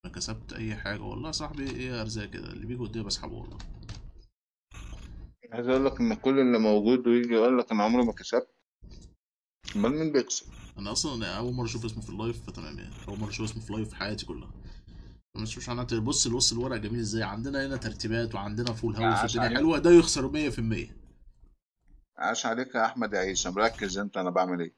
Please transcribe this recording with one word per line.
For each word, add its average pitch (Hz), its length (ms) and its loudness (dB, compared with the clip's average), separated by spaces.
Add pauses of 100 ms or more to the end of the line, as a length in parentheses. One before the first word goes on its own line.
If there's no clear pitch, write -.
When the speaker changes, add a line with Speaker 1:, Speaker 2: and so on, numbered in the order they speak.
Speaker 1:
ما 95 60 -12
كسبت - 420 -8
اي 110 220 -4
حاجة. 104 260 -6
والله 104 260 -8
يا 156 40 -6
صاحبي 143 380 -6
ايه 123 320 -6
ارزاق 107 280 -6
كده، - 180 -10
اللي 87 180 -12
بيجي 123 180 -6
قدامي 107 220 -6
بسحبه - 280 -6
والله. - 240 -12 (1900)
Speaker 2:
عايز 120 160 -4
اقول 131 180 4
لك - 160 0
ان 113 120 4
كل 135 260 4
اللي 123 200 6
موجود 110 480 6
ويجي 120 260 4
يقول 120 240 6
لك 117 140 0
انا 104 120 4
عمري 120 220 4
ما 110 80 0
كسبت، - 340 -2 (1300)
امال 107 160 2
مين 156 200 0
بيكسب؟ - 340 0 (320)
Speaker 1:
انا 101 140 -6
اصلا 113 460 -4
اول 123 160 -4
مرة 123 120 -2
اشوف 113 200 -4
اسمه 110 160 -6
في - 80 -10
اللايف، 110 360 -4
فتمام 80 340 -12
يعني، 50 140 -12 (140)
اول 101 120 -8
مرة 107 100 -6
اشوف 110 220 -4
اسمه 113 120 -10
في - 60 -14
اللايف 107 200 -4
في - 60 -14
حياتي 101 300 -6
كلها. - 240 -12 (840)
بس 110 220 -6
مش 123 120 -10
هنعت-، 120 240 -2
بص، 117 340 2
بص 120 240 2
الورق 120 260 -2
جميل 110 220 -4
ازاي، 110 240 -2
عندنا 131 440 -4
هنا 135 100 -4
ترتيبات 113 580 -4
وعندنا 107 380 -2
فول 113 220 -2
هاوس 113 100 0
Speaker 2:
عاش 95 180 4
Speaker 1:
والدنيا 117 220 2
Speaker 2:
عليك. 113 120 2
Speaker 1:
حلوة، 151 220 4
ده 170 120 8
يخسر 165 400 8
مية 151 180 0
في 120 100 -6
المية. 110 380 -2 (1200)
Speaker 2:
عاش 110 280 0
عليك 123 300 -2
يا 113 100 4
احمد 113 280 -2
يا 98 60 2
عيسى، 92 300 0
مركز 101 480 0
انت 101 200 -4
انا 92 120 0
بعمل 90 320 2
ايه. 82 160 -6